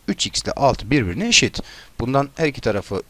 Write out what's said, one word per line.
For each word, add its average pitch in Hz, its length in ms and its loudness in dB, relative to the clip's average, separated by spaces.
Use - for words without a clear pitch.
üç - 200 -2
x - 160 -4
ile - 80 -4
altı 120 400 2
birbirine 127 360 2
eşit. - 320 2
Bundan 135 360 0
her 165 120 0
iki 143 140 -4
tarafı 101 480 -2